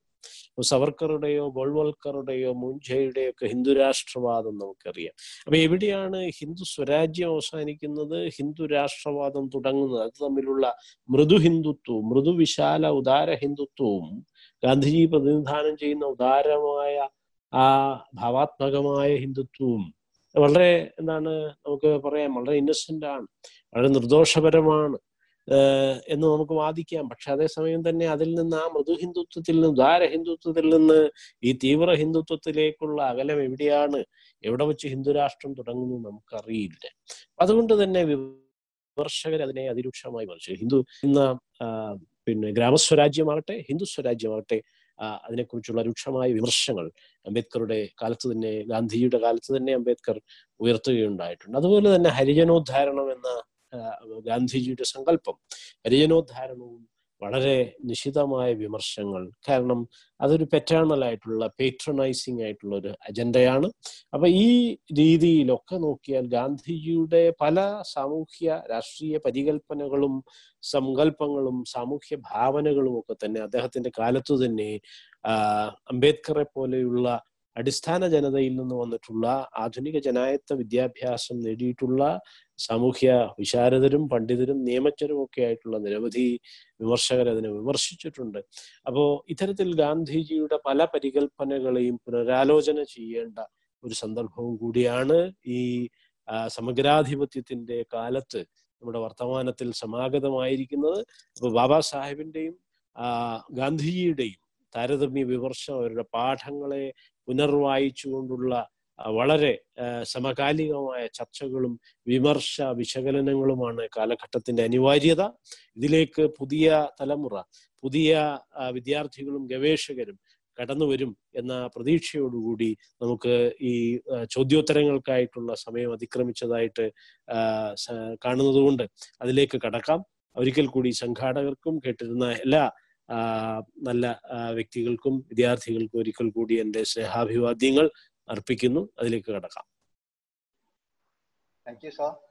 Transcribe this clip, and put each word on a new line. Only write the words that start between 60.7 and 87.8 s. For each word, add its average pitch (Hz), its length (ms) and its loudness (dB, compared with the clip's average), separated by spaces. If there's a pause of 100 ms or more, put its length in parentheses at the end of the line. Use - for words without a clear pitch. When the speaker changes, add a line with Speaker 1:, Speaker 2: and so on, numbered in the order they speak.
Speaker 1:
ആയിട്ടുള്ള, 113 440 -4
patronizing 131 920 -4
ആയിട്ടുള്ള 101 340 -6
ഒരു 98 120 -6
അജണ്ടയാണ്. 127 840 2 (420)
അപ്പൊ 143 140 4
ഈ 233 460 6
രീതിയിലൊക്കെ 156 1040 4
നോക്കിയാൽ 139 520 -2
ഗാന്ധിജിയുടെ 160 1120 2
പല 190 420 2 (100)
സാമൂഹ്യ 156 800 -4
രാഷ്ട്രീയ 151 460 -6
പരികൽപ്പനകളും 139 1040 -2 (380)
സങ്കല്പങ്ങളും 135 1000 -2
സാമൂഹ്യ 131 520 -8
ഭാവനകളും 135 840 0
ഒക്കെ 107 260 -8
തന്നെ 110 160 -4
അദ്ദേഹത്തിന്റെ 120 580 -4
കാലത്തു 127 460 0
തന്നെ, 107 340 -4 (460)
ആ, 107 400 0
അംബേദ്കറെ 147 880 0
പോലെയുള്ള 123 680 -2 (340)
അടിസ്ഥാന 160 500 -2
ജനതയിൽ 139 480 2
നിന്ന് 127 200 -4
വന്നിട്ടുള്ള 117 800 -4
ആധുനിക 127 420 -4
ജനായത്ത 135 540 -2
വിദ്യാഭ്യാസം 123 840 -4
നേടിയിട്ടുള്ള 123 800 -2 (380)
സാമൂഹ്യ 123 840 2
വിശാരദരും 131 680 4
പണ്ഡിതരും 127 540 0
നിയമജ്ഞരും 143 600 -2
ഒക്കെ 131 180 -6
ആയിട്ടുള്ള 117 360 -2
നിരവധി 113 640 -2 (420)
വിമർശകർ 120 480 0
അതിനെ 110 220 -2
വിമർശിച്ചിട്ടുണ്ട്. 120 840 -6 (500)